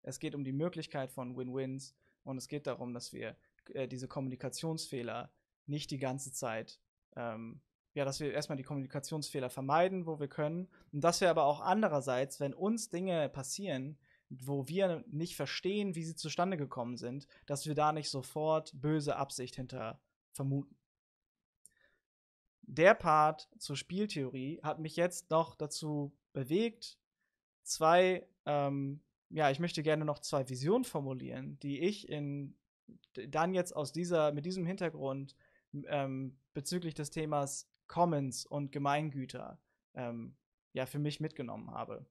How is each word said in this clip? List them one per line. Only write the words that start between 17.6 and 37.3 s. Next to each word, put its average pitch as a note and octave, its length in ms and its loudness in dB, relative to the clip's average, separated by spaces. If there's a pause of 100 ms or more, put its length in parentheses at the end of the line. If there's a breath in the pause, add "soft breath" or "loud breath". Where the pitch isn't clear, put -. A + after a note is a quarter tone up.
wir D3+ 100 -2
da D3+ 160 6
nicht D3+ 180 -2
sofort D#3 640 0
böse D3 440 2
Absicht B2+ 380 -4
hinter B2 440 -8 (320)
vermuten. C#3 460 -2 (1800 soft breath)
Der D#3+ 320 8
Part D#3 640 6
zur - 180 -6
Spieltheorie D3 880 -4
hat D#3 160 -2
mich D#3 160 -6
jetzt F3 340 0
noch D#3+ 260 4
dazu D3 600 -4 (160)
bewegt, F3 680 0 (680)
zwei, F3+ 600 6 (200)
ähm, C#3+ 560 0 (280)
ja, D3+ 220 4
ich C#3 80 0
möchte E3 240 -2
gerne D#3 220 4
noch D3 140 0
zwei C3+ 280 0
Visionen D3+ 380 2
formulieren, C3 720 -6
die C#3 220 -4
ich G#3 260 0
in, C#3+ 480 -4 (580)
dann D#3 400 0
jetzt F3+ 220 0
aus C#3+ 160 -2
dieser, E3 400 4
mit D3 140 -4
diesem F#3 200 -2
Hintergrund, D3+ 680 -4 (520 soft breath)
ähm, C3+ 500 -2 (160)
bezüglich E3 400 -4
des D3 180 -6
Themas D3 560 -2 (240)